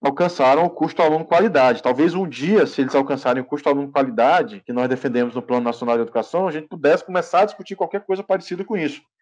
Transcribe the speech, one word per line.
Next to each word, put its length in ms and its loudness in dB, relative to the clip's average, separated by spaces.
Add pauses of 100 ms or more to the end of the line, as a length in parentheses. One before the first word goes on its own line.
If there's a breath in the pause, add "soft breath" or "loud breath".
alcançaram 600 2
o 60 0
custo 320 -4
aluno 240 2
qualidade. 580 4
Talvez 320 2
um 100 -2
dia, 400 2
se 140 -2
eles 160 0
alcançarem 480 0
o 20 -14
custo 220 -6
aluno 240 0
qualidade, 760 0
que 60 -10
nós 160 0
defendemos 480 -2
no 60 -4
Plano 240 -2
Nacional 320 -2
de 60 0
Educação, 440 -2
a 40 -4
gente 180 -10
pudesse 360 0
começar 360 0
a 40 4
discutir 300 -8
qualquer 300 -6
coisa 180 -4
parecida 400 -4
com 140 -4
isso. 240 -4 (200)